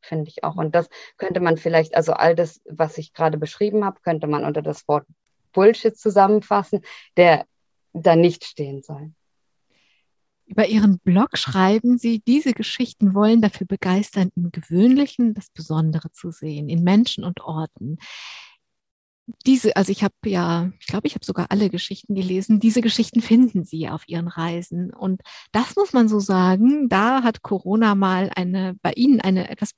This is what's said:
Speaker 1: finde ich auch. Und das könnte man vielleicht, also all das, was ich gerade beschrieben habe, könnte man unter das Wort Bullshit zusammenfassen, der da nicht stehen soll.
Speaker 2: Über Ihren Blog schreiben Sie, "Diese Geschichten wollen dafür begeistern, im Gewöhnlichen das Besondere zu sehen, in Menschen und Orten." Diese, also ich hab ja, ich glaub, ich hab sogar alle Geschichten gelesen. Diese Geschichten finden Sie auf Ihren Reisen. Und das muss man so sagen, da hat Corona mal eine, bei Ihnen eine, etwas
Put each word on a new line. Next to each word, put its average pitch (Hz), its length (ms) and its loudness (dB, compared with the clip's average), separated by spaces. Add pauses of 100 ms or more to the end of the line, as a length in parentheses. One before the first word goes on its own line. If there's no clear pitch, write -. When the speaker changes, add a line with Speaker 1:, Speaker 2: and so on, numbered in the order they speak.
Speaker 1:
finde 156 280 -8
ich - 140 -18
auch. 156 120 -4
Und 160 180 -6
das 170 160 0 (280)
könnte 190 220 -6
man 165 180 2
vielleicht, 160 380 -2
also 160 180 0
all 165 220 2
das, 165 300 -4
was 160 320 -6
ich 160 160 -14
gerade 160 240 -2
beschrieben 208 480 -4
habe, 190 160 -8
könnte 160 260 -4
man 147 160 -2
unter 147 180 -4
das 151 260 -10
Wort 147 180 0 (480)
Bullshit 214 440 2
zusammenfassen, 202 840 0 (340)
der 170 300 4 (480)
da 165 220 2
nicht 170 280 2
stehen 139 380 -10
soll. 151 300 -18 (1400)
Speaker 2:
Über 202 200 0
Ihren 208 300 4
Blog 190 400 2
schreiben 220 600 2
Sie, 226 260 -4
"Diese 269 280 2
Geschichten 214 600 -2
wollen 214 280 4
dafür 196 260 -2
begeistern, 190 680 -2
im 170 160 -4
Gewöhnlichen 233 840 2
das - 160 -16
Besondere 160 600 -4
zu 175 200 -14
sehen, 147 380 -10
in 170 140 -2
Menschen 202 400 2
und 180 180 -8
Orten." 156 580 -8 (1500)
Diese, 254 300 2
also 196 160 0
ich 202 120 -4
hab 196 100 -2 (120)
ja, 175 540 -2
ich - 80 -20
glaub, 208 180 -6
ich 294 80 -4
hab - 100 -10
sogar - 280 -6
alle 202 180 0
Geschichten 190 460 -8
gelesen. 190 440 0
Diese 233 220 2
Geschichten 226 400 0
finden 226 420 2
Sie 160 240 -8
auf - 200 -10
Ihren 170 200 -6
Reisen. 170 640 -8
Und 190 300 -6 (300)
das 233 240 -2
muss 392 180 -2
man 240 160 4
so 214 100 0
sagen, 202 680 2
da 233 320 0
hat 233 220 -2
Corona 208 500 0
mal 190 420 0
eine, 185 460 -4
bei - 120 -4
Ihnen 254 280 4
eine, 185 300 0
etwas - 260 -10